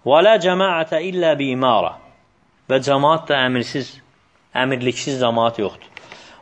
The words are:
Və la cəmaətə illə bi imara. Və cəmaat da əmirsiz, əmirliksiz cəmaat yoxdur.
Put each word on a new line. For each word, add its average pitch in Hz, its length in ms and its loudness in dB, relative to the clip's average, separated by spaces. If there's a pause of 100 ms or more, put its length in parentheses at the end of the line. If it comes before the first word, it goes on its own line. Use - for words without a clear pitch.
Və 143 200 4
la 214 160 6
cəmaətə 180 640 0
illə 180 320 -2
bi 139 160 -2
imara. 123 460 0 (720)
Və 131 100 0
cəmaat 139 520 0
da 143 100 2
əmirsiz, 127 540 -4 (600)
əmirliksiz 127 600 -4
cəmaat 117 460 0
yoxdur. - 260 -8 (540)